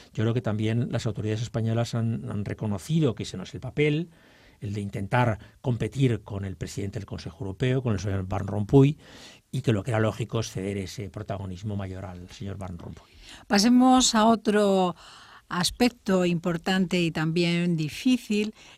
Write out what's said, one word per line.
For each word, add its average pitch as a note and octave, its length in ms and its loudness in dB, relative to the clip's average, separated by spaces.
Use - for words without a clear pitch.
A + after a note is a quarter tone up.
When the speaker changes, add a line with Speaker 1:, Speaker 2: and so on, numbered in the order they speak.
Speaker 1:
yo G#2+ 120 0
creo A2+ 100 2
que B2 80 0
también A2 480 0
las A#2 160 -4
autoridades G#2+ 360 -2
españolas A2+ 520 -2
han, A#2 340 -2
han G#2 160 -6
reconocido G#2+ 680 -2
que - 80 -8
ese - 140 -8
no F#2 80 -8
es - 100 -14
el F2+ 60 -12
papel, D3+ 500 0
el G#2 120 -8
de G#2 80 -4
intentar G#2 580 0
competir A#2+ 600 0
con G2 220 -8
el F#2 120 -8
presidente G2 420 -8
del G2 60 -8
Consejo - 360 -12
Europeo, B2+ 420 -2
con B2 100 0
el G2 60 0
señor F#2+ 280 -4
Van F#2+ 200 -4
Rompuy, A#2+ 500 6
y C3 100 -4
que A#2+ 120 2
lo G2+ 100 0
que - 80 -6
era A2 100 2
lógico A2 400 -2
es A2 100 -6
ceder G2+ 280 -6
ese F#2+ 320 -8
protagonismo G2 640 -8
mayor F#2+ 300 -8
al F2+ 240 -14
señor G2 260 -10
Van F#2 220 -12
Rompuy. - 320 -16
Speaker 2:
Pasemos B3 680 6
a G#3+ 100 6
otro G#3 720 4
aspecto F#3+ 760 0
importante F3 800 0
y E3 80 0
también E3+ 640 0
difícil G#3+ 800 0